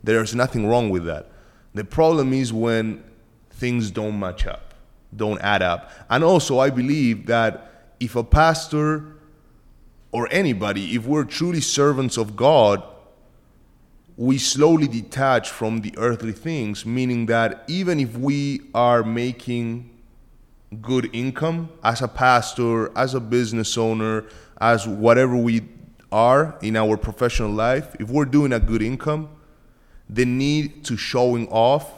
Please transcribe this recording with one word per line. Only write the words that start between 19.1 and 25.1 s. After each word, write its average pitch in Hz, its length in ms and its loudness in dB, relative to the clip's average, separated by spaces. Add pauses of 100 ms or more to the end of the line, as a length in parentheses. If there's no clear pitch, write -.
good 123 320 -2
income 156 560 -4 (140)
as 117 200 0
a 117 60 -4
pastor, 117 880 0
as 127 180 -2
a 127 60 -2
business 113 580 -2
owner, 110 460 -2 (360)
as 110 260 2
whatever 117 500 4